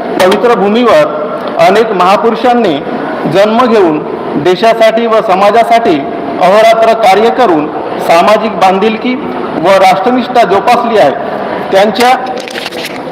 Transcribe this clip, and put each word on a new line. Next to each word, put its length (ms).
पवित्र 300
भूमीवर 760
अनेक 320
महापुरुषांनी 920
जन्म 320
घेऊन 380
देशासाठी 640
व 80
समाजासाठी 760
अहोरात्र 520
कार्य 360
करून 380
सामाजिक 580
बांधिलकी 580
व 80
राष्ट्रनिष्ठा 800
जोपासली 540
आहे. 140
त्यांच्या, 540